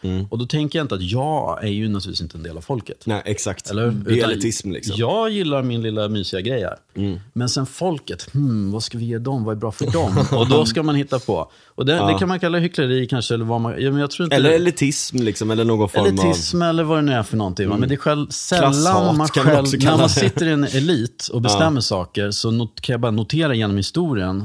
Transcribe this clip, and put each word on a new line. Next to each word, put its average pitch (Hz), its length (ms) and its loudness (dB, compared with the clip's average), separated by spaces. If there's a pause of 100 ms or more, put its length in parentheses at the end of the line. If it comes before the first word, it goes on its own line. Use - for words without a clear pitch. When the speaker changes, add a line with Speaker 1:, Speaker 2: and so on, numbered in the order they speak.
Speaker 1:
Mm. 95 240 -2
Speaker 2:
Och 110 140 -8
då 123 60 -4
tänker 151 340 -2
jag 151 40 -2
inte 113 120 -4
att 90 60 -6
jag 120 640 -4
är 110 40 -4
ju 107 220 -2
naturligtvis 95 320 -4
inte 80 160 -10
en 80 60 -12
del 82 140 -12
av 85 40 -12
folket. - 440 -8
Speaker 1:
Nej, 107 200 -2
exakt. 101 440 -6
Speaker 2:
Eller 107 160 -2
hur? 117 60 2
Speaker 1:
Det 104 200 -4
är 113 60 4
Speaker 2:
Utan 113 140 2
Speaker 1:
elitism, 107 400 -4
liksom. 95 260 -6
Speaker 2:
jag 196 320 0
gillar 160 340 -2
min 120 180 -2
lilla 107 280 -2
mysiga 95 320 -4
grej 117 220 -2
här. 87 140 -6 (180)
Speaker 1:
Mm. 98 240 -4 (140)
Speaker 2:
Men 123 160 -2
sen 135 160 -2
folket, - 680 -6
hmm, 113 380 0
vad 110 120 -6
ska - 140 -10
vi 117 80 -6
ge 117 120 -4
dem? 123 260 -4
Vad 107 120 -2
är 107 40 -10
bra 107 120 -4
för - 200 -4
dem? 95 400 2
Speaker 1:
<laughs> 131 80 2
Speaker 2:
Och 120 100 4
då 143 160 6
ska 160 180 0
man 151 120 2
hitta 139 240 0
på. 85 320 -2 (160)
Och - 180 -6
det, 147 100 4
Speaker 1:
Ja. 101 120 2
Speaker 2:
det 98 120 4
kan 185 80 0
man 180 120 -2
kalla 175 200 0
hyckleri 131 480 0
kanske, 120 260 -2
eller 113 120 -2
vad 117 160 0
man, 117 220 -2
ja, 135 80 2
men 143 100 0
jag 143 100 -2
tror - 140 -4
inte 143 100 2
Speaker 1:
Eller 135 140 6
Speaker 2:
det. 160 60 6
Speaker 1:
elitism, 147 640 0
liksom, 110 340 0
eller 113 140 2
någon 107 240 2
form - 120 2
av 101 60 4
Speaker 2:
Elitism 95 540 2
eller 165 220 2
vad 156 140 2
det 151 40 2
nu 143 120 2
är 113 100 2
för - 140 -4
någonting, 95 300 -2
va? 95 60 0
Speaker 1:
Mm. 107 60 0
Speaker 2:
Men 131 100 2
det 143 60 2
är - 20 -8
själv, 147 320 0
sällan 160 440 2
Speaker 1:
Klasshat 175 440 4
Speaker 2:
man 151 100 2
Speaker 1:
kan 139 180 2
man 151 100 8
Speaker 2:
själv, 139 100 4
Speaker 1:
också 135 120 0
kalla 143 140 4
Speaker 2:
när 160 60 4
man 131 100 6
Speaker 1:
det. - 60 2
Speaker 2:
sitter - 340 2
i 160 40 4
en 147 120 4
elit 135 640 0
och - 100 -6
Speaker 1:
Ja. - 20 2
Speaker 2:
bestämmer 117 420 4
saker, 101 500 -2
så 113 200 -2
not-, 117 300 -2
kan 131 120 -2
jag 117 60 -2
bara 120 120 2
notera 135 440 0
genom 104 220 2
historien 101 680 -2